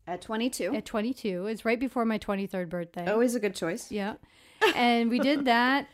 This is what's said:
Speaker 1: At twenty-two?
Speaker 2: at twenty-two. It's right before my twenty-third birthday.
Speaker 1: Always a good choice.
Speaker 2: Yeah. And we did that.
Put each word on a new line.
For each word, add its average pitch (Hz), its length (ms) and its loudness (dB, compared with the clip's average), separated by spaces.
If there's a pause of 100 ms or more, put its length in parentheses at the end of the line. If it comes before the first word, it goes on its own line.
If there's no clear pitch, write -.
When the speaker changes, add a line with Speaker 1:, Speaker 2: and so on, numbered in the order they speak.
Speaker 1:
At 180 160 -8
twenty-two? 226 520 -2
Speaker 2:
at - 120 -4
twenty-two. 208 600 -4
It's 220 200 -6
right 226 120 2
before 240 280 -2
my 220 100 0
twenty-third 196 540 -4
birthday. 175 400 -6
Speaker 1:
Always 233 240 4
a 247 60 0
good 196 140 -2
choice. 180 360 -6
Speaker 2:
Yeah. 208 240 -4 (600)
And 233 360 4
we 247 80 2
did 277 260 2
that. 254 500 4